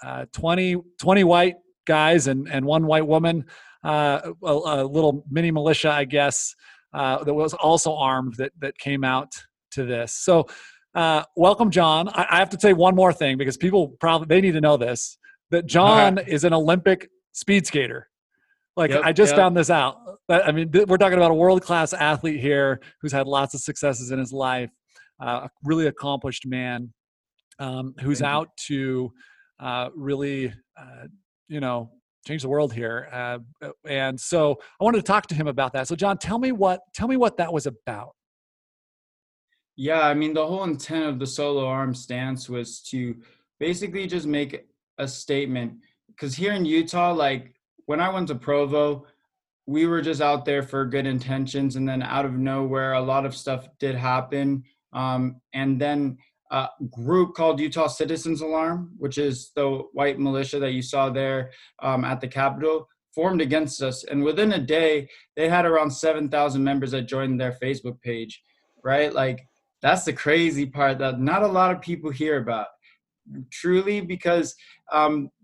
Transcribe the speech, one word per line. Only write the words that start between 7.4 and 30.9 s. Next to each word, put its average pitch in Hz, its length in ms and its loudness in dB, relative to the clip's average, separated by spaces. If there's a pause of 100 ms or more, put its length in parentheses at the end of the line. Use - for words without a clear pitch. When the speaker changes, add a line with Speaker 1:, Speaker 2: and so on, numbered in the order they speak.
Speaker 1:
also 160 420 2
armed 131 420 -2
that, 131 220 -6
that 139 180 -8
came 139 260 -4
out 131 300 -2 (380)
to 135 140 -6
this. 117 300 -6
So, 170 320 4 (480)
uh, 160 280 2 (120)
welcome, 202 360 6
John. 160 380 4
I, - 200 -2
I 170 100 4
have 190 100 2
to 190 100 -8
say 208 140 8
one 180 220 6
more 185 160 8
thing 135 260 0
because 131 200 -2
people 180 320 2 (100)
probably, 165 280 2
they 170 140 6
need 190 120 4
to 156 80 0
know 147 160 6
this, 120 400 -4 (340)
that 175 140 0
John 196 540 6
Speaker 2:
All 185 40 -4
right. - 40 -14
Speaker 1:
is 151 160 0
an 165 100 4
Olympic 170 560 4 (220)
speed 196 340 2
skater. 131 440 -4 (680)
Like, 160 140 2
Speaker 2:
Yep, 143 120 2
Speaker 1:
I 160 80 4
just 160 200 6
Speaker 2:
yep. 147 60 4
Speaker 1:
found 180 200 6
this 165 120 2
out. 139 280 2 (300)
But, 180 200 4
I 151 40 2
mean, 160 200 -2
th-, 202 160 4
we're 185 100 4
talking 185 200 6
about 170 140 6
a 160 40 4
world-class 175 580 4
athlete 151 460 0
here 135 400 2 (220)
who's 151 100 -6
had 139 160 -2
lots 139 260 0
of 135 80 -8
successes 131 500 -4
in 131 80 -4
his 127 120 -8
life, 127 400 -4 (480)
uh, 127 280 -6
a - 20 -16 (140)
really 156 240 2
accomplished 139 580 -6
man, 127 480 -8 (680)
um, 131 400 -10
who's 135 200 -2
Speaker 2:
Thank 143 120 0
you. 147 40 0
Speaker 1:
out 160 220 -6 (100)
to, 131 460 -4 (460)
uh, 123 360 -6
really, 139 580 -6 (260)
uh, 131 280 -20 (400)